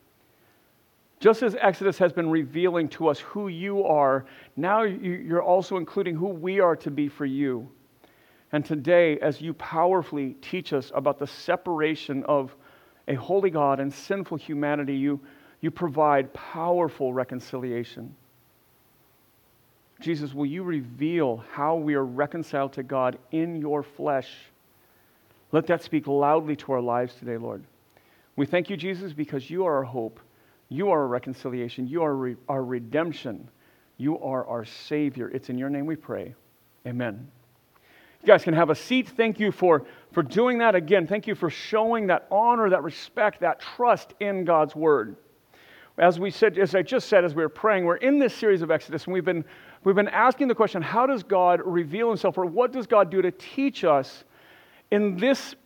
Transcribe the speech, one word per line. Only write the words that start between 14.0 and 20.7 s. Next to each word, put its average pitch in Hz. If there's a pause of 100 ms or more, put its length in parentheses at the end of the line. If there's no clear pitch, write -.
humanity, 147
you, 139 (400)
you 160
provide 147
powerful 165
reconciliation. 123 (1900)
Jesus, 147
will 143
you 160
reveal 139 (100)